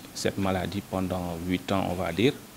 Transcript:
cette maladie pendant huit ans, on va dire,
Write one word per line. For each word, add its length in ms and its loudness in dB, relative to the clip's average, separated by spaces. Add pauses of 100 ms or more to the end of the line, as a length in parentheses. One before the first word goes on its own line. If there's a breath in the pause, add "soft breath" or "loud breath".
(140)
cette 240 0
maladie 520 0
pendant 460 0 (120)
huit 260 0
ans, 180 2
on 40 0
va 180 -2
dire, 200 4 (240)